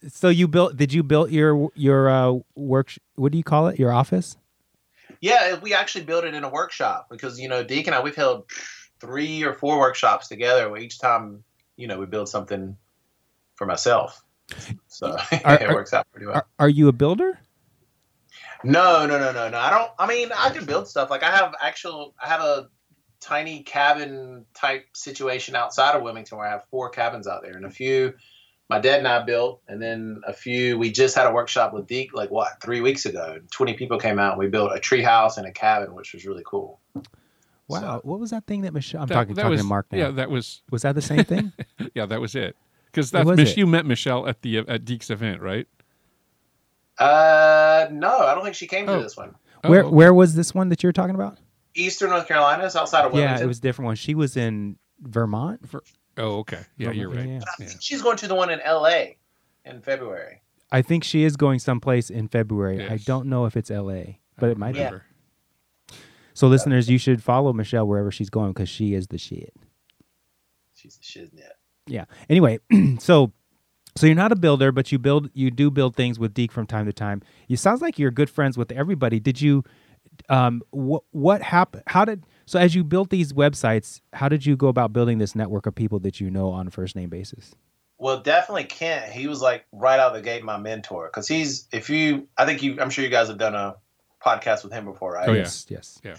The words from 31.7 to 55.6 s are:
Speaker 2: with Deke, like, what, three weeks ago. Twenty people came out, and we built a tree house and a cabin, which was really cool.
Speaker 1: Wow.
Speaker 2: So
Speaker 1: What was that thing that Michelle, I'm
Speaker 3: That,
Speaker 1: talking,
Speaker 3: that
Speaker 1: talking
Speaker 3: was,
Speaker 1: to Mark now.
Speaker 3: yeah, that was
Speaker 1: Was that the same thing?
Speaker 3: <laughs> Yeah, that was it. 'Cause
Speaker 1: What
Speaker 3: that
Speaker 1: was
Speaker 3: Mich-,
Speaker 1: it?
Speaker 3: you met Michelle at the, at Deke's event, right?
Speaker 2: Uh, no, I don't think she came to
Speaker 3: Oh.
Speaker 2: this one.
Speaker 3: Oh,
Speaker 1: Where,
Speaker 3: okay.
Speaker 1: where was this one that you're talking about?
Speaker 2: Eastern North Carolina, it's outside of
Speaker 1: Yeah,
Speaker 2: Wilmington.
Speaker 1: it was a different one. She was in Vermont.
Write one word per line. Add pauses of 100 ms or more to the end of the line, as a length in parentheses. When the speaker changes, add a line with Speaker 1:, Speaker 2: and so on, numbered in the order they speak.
Speaker 2:
with
Deke,
like,
what,
three
weeks
ago. (100)
Twenty
people
came
out,
and
we
built
a
tree
house
and
a
cabin,
which
was
really
cool. (880)
Speaker 1:
Wow.
Speaker 2:
So
Speaker 1:
What
was
that
thing
that
Michelle,
I'm
Speaker 3:
That,
Speaker 1:
talking,
Speaker 3:
that
Speaker 1:
talking
Speaker 3:
was,
Speaker 1:
to
Mark
now.
Speaker 3:
yeah,
that
was
Speaker 1:
Was
that
the
same
thing? (220)
Speaker 3:
<laughs>
Yeah,
that
was
it. (380)
'Cause
Speaker 1:
What
Speaker 3:
that
Speaker 1:
was
Speaker 3:
Mich-,
Speaker 1:
it?
Speaker 3:
you
met
Michelle
at
the,
at
Deke's
event,
right? (1300)
Speaker 2:
Uh,
no,
I
don't
think
she
came
to
Speaker 3:
Oh.
Speaker 2:
this
one. (300)
Speaker 3:
Oh,
Speaker 1:
Where,
Speaker 3:
okay.
Speaker 1:
where
was
this
one
that
you're
talking
about? (360)
Speaker 2:
Eastern
North
Carolina,
it's
outside
of
Speaker 1:
Yeah,
Speaker 2:
Wilmington.
Speaker 1:
it
was
a
different
one.
She
was
in (240)
Vermont.